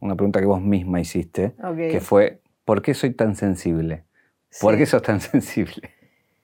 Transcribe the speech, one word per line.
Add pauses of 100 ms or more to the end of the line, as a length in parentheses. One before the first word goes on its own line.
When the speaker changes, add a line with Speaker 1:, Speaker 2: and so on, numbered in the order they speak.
Speaker 1:
una
pregunta
que
vos
misma
hiciste, (100)
Speaker 2:
Ok. (140)
Speaker 1:
que
fue, (240)
"¿Por
qué
soy
tan
sensible? (560)
¿Por
Speaker 2:
Sí.
Speaker 1:
qué
sos
tan
<laughs>
sensible?". (540)